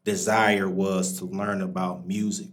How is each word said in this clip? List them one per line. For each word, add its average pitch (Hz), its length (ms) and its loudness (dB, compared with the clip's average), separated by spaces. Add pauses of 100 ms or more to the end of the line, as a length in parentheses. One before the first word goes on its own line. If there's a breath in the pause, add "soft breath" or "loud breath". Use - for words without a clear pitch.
desire 104 640 2
was 92 500 0
to 92 80 -8
learn 98 340 -2
about 90 460 -4
music 104 460 -2